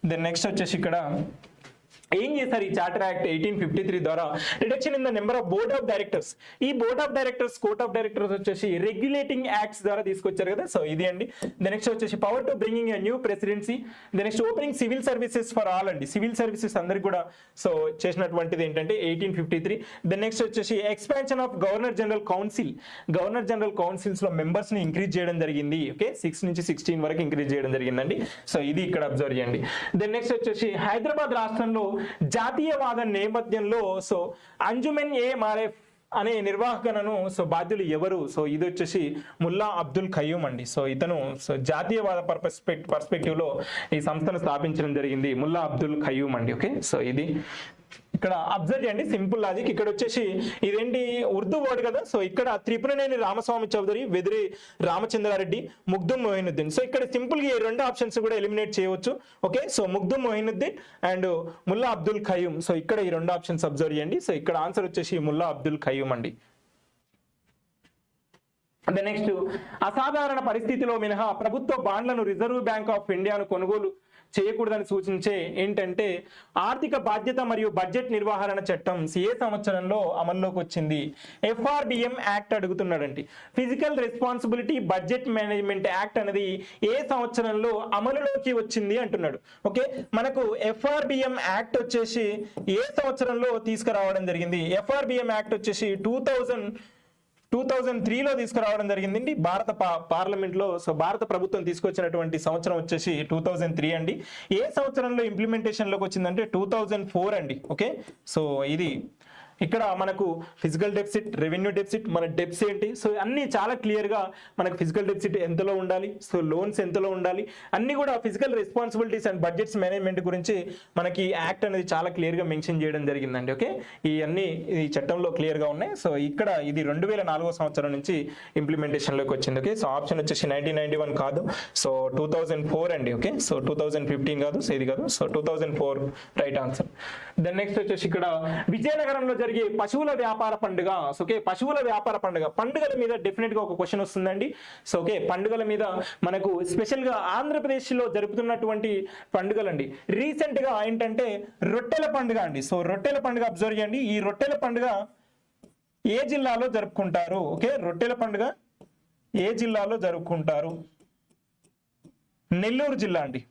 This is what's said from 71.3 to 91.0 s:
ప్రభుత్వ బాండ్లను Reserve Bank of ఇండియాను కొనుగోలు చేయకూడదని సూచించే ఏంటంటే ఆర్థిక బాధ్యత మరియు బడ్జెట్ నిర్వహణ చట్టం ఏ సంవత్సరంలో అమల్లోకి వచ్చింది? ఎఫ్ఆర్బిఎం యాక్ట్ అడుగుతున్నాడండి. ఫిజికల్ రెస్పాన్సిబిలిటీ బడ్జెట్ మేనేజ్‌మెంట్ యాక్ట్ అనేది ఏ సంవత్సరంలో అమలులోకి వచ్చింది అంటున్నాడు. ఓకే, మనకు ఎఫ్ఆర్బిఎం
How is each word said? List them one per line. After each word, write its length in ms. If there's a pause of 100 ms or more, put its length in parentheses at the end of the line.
ప్రభుత్వ 460
బాండ్లను 420
Reserve 400
Bank 260
of 220
ఇండియాను 360
కొనుగోలు 360 (460)
చేయకూడదని 560
సూచించే 440 (260)
ఏంటంటే 640 (420)
ఆర్థిక 300 (120)
బాధ్యత 320 (120)
మరియు 160 (120)
బడ్జెట్ 360
నిర్వహణ 420 (120)
చట్టం 460
ఏ 100 (160)
సంవత్సరంలో 580 (220)
అమల్లోకి 400
వచ్చింది? 380 (520)
ఎఫ్ఆర్బిఎం 640 (180)
యాక్ట్ 260
అడుగుతున్నాడండి. 640 (340)
ఫిజికల్ 500
రెస్పాన్సిబిలిటీ 720 (140)
బడ్జెట్ 360 (100)
మేనేజ్‌మెంట్ 500 (100)
యాక్ట్ 240
అనేది 420 (280)
ఏ 20 (180)
సంవత్సరంలో 840
అమలులోకి 640
వచ్చింది 440
అంటున్నాడు. 340 (300)
ఓకే, 160 (340)
మనకు 380 (140)
ఎఫ్ఆర్బిఎం 680 (200)